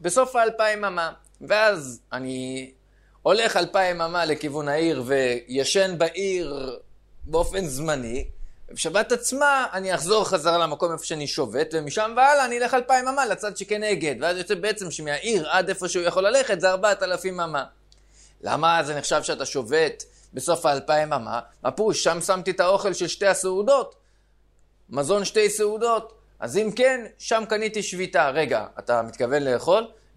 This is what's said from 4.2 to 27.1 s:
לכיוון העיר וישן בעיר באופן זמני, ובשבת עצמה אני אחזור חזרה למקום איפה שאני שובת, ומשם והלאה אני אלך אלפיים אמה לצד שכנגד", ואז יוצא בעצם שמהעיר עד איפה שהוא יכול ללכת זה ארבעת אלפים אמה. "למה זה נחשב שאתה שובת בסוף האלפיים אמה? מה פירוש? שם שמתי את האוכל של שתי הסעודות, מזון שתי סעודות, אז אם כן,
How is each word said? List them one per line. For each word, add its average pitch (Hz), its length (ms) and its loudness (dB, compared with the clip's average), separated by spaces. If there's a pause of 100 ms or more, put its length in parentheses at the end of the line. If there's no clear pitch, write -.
לכיוון 151 420 -4
העיר 151 380 0
וישן 135 920 0
בעיר 160 800 -4 (440)
באופן 170 420 0
זמני, 135 640 -4 (400)
ובשבת 226 420 0
עצמה 262 600 2
אני 190 220 -2
אחזור 185 300 2
חזרה 170 320 2
למקום 165 340 0
איפה 160 140 -8
שאני 151 220 -6
שובת, 135 460 -2
ומשם 160 440 -2
והלאה 277 280 6
אני 240 120 -4
אלך 240 160 0
אלפיים 254 340 2
אמה 269 180 0
לצד 202 320 -4
שכנגד", 196 640 -2
ואז 175 160 0
יוצא 185 180 -4
בעצם 196 360 -4
שמהעיר 156 580 -4
עד 180 200 2
איפה 185 180 -4
שהוא 175 160 -2
יכול 180 240 2
ללכת 240 340 2
זה 185 80 6
ארבעת 190 340 2
אלפים 180 360 -4
אמה. 156 240 -2 (800)
"למה 156 420 2
זה 147 120 -4
נחשב 147 280 0
שאתה 139 220 -4
שובת 143 580 0 (300)
בסוף 165 320 -2
האלפיים 151 480 2
אמה? 113 260 -4 (240)
מה 123 80 0
פירוש? 208 320 0
שם 170 180 2
שמתי 185 300 0
את 180 80 -4
האוכל 190 340 4
של 170 140 -4
שתי 196 200 0
הסעודות, 196 680 2 (960)
מזון 165 360 0
שתי 208 240 2
סעודות, 214 640 -2 (260)
אז 120 180 -4
אם 214 180 0
כן, 254 300 2 (120)